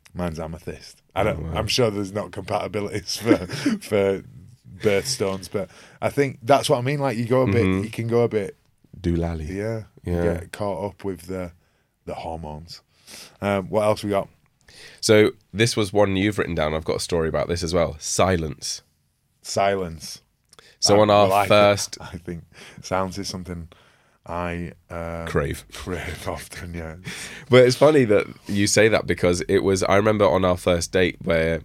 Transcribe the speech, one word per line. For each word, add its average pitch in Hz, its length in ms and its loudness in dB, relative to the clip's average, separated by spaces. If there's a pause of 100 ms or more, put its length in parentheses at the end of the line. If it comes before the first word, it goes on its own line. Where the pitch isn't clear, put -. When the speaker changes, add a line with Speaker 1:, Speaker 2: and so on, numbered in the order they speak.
(140)
Speaker 1:
Mine's 85 260 -6
amethyst. 82 600 -12 (140)
I 95 80 0
don't, 92 160 -2
Speaker 2:
Oh, 80 120 -8
wow. 85 60 -6
Speaker 1:
I'm 110 100 -4
sure 117 220 0
there's 101 220 -6
not 101 200 -6
compatibilities 101 880 -6
for, 107 200 2 (100)
<laughs> 208 340 -4
for 98 420 0 (580)
birthstones, 98 720 -2
but 85 180 -6 (320)
I 107 80 0
think 139 340 -2
that's 127 260 2
what 143 80 4
I 120 40 -2
mean. 139 180 -2
Like, 131 180 -2
you 120 80 -2
go 127 160 2
a 127 60 2
bit, 107 160 2
Speaker 2:
Mm-hmm. 95 220 2
Speaker 1:
you - 40 -8
can 117 180 -6
go 117 140 2
a 117 60 2
bit 107 280 -4 (440)
Speaker 2:
Doolally. 85 500 -2
Speaker 1:
Yeah. 107 340 -6 (200)
You 87 120 -4
Speaker 2:
Yeah. 85 240 0
Speaker 1:
get 87 120 -16
caught 101 400 -6
up - 120 -20
with 92 200 -8
the, 90 280 -10 (540)
the 80 80 -10
hormones. 80 680 -12 (600)
Um, 98 280 -2
what 107 140 0
else 107 200 0
we 104 80 -4
got? 98 160 -2 (720)
Speaker 2:
So 107 300 6 (220)
this 110 220 2
was 104 160 -2
one 101 240 2
you've 101 220 2
written 85 180 -2
down. 78 200 0
I've 82 100 -4
got - 120 -2
a - 20 -4
story 80 300 -2
about 76 180 -2
this 85 160 -4
as 82 100 -4
well. 80 260 0
Silence. - 840 -2 (580)
Speaker 1:
Silence. 95 800 -4 (580)
Speaker 2:
So - 160 4
Speaker 1:
Um, 104 60 8
Speaker 2:
on 104 80 6
our 104 200 8
Speaker 1:
well, 95 80 4
I 101 60 4
thi-, 98 60 -2
Speaker 2:
first 104 520 4
Speaker 1:
I - 160 -14
think 85 260 -10 (380)
silence 92 360 -4
is 98 100 -8
something 85 420 -10 (560)
I, 85 460 -6 (180)
um, 85 380 -8
Speaker 2:
Crave. 73 460 -4
Speaker 1:
crave 82 560 -10
often, 85 440 -10
yeah. 82 220 -10 (540)
Speaker 2:
But 123 160 10
it's 127 100 4
funny 143 300 6
that 104 200 4 (220)
you 101 200 0
say 107 200 6
that 107 180 2
because 90 440 0
it 95 100 4
was, 95 240 2
I 95 140 4
remember 104 280 4
on 92 200 4
our 90 100 4
first 87 380 0
date 92 280 2
where 82 440 0